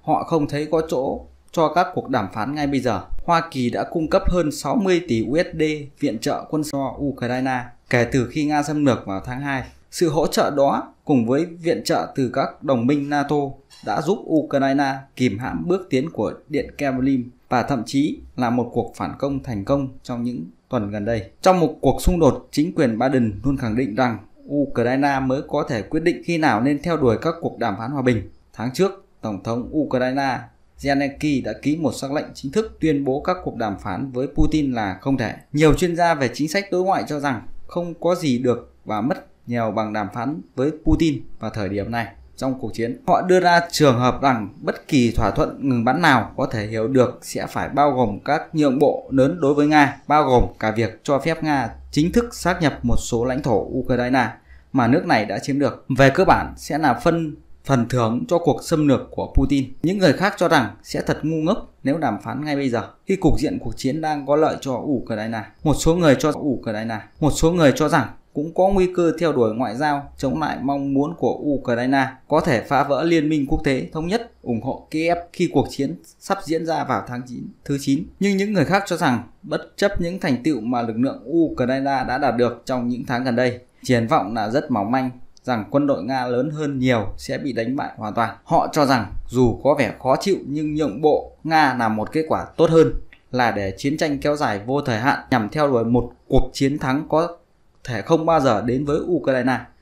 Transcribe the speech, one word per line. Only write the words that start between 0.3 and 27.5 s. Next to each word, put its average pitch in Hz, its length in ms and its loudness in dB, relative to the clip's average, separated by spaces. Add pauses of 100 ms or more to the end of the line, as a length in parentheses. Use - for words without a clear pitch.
thấy 147 240 -4
có 165 180 2
chỗ 139 360 -4 (260)
cho 156 240 2
các 180 180 4
cuộc - 160 -6
đàm 113 240 0
phán 120 220 -4
ngay 147 120 -2
bây 139 120 0
giờ. 113 220 0 (240)
Hoa 165 160 4 (100)
Kỳ 123 180 -2
đã 104 220 -2
cung 160 180 -2
cấp 190 160 4
hơn 170 260 2
sáu - 240 -4
mươi 185 320 2
tỷ 113 200 0
U 135 100 0
S 175 220 -2
D - 20 0 (380)
viện 143 200 -2
trợ - 300 -4
quân 156 140 -2
sự 147 80 -8
cho 139 260 -4
Ukraine 127 640 -4 (260)
kể 120 220 4
từ 123 200 2
khi 156 140 -2
Nga 147 180 0
xâm 151 220 -2
lược 110 200 2
vào 95 200 -6
tháng 123 160 -8
hai. 139 220 -6 (280)
Sự 165 180 0
hỗ 147 180 0
trợ - 220 0
đó 151 440 0 (120)
cùng 123 220 4
với 143 180 2
viện 170 400 -2
trợ 117 300 0
từ 123 180 0
các - 300 -4
đồng 123 240 0
minh 143 220 0
nato 147 260 -2 (500)
đã 110 160 -2
giúp 175 260 0
Ukraine 139 680 2 (200)
kìm 113 240 0
hãm 160 280 -6
bước 185 220 0
tiến 135 200 0
của 107 240 -4 (160)
Điện 143 180 -4 (100)
Kremlin 131 520 0 (200)
và 120 140 2
thậm 131 220 -2
chí 147 340 0 (160)
là 123 140 -2
một 120 240 0
cuộc - 220 -4
phản 90 240 -6
công 139 240 -4
thành 104 220 -6
công 139 220 0 (160)
trong 120 200 -6
những 123 220 -6 (240)
tuần 104 220 -2
gần 104 140 -4
đây. 113 260 -4 (100)
Trong 185 180 6
một 156 220 2
cuộc 131 200 2
xung 180 180 2
đột, 131 320 4
chính 175 240 0
quyền 120 240 0
Biden 123 440 0
luôn 139 140 0
khẳng 110 180 -4
định 113 200 -2
rằng 123 220 0 (320)
Ukraine 135 680 0
mới 135 280 0
có 147 220 -2
thể 113 120 -2
quyết 160 220 -2
định 170 220 0
khi 170 120 0
nào 123 240 2
nên 143 200 2
theo 170 160 0
đuổi 120 240 4
các 160 200 -2
cuộc - 180 -6